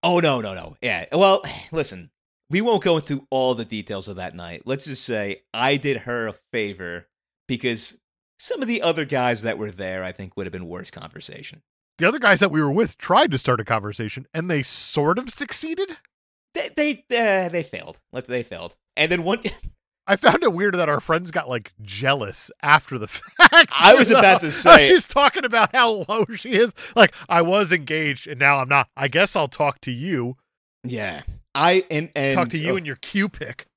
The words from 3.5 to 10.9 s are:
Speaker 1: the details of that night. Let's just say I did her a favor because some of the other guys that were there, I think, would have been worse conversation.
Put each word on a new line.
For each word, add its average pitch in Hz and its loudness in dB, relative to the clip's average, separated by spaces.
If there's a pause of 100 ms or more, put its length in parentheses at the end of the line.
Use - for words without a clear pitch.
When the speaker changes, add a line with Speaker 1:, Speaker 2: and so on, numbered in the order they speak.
Speaker 1:
the 113 -6
details 101 -10
of 98 -12
that 90 -12
night. 87 -16
Let's 135 -6
just 135 -6
say 101 -6 (100)
I 131 0
did 135 -4
her 117 -8
a 101 -12 (180)
favor 92 -8 (420)
because 120 -6 (400)
some 392 -6
of 233 -6
the 233 -4
other 165 -2
guys 123 -2
that 113 -6
were 104 -8
there, 92 -8
I 92 -10
think, 95 -16
would 98 -8
have 87 -12
been 90 -12
worse 90 -14
conversation. - -18 (360)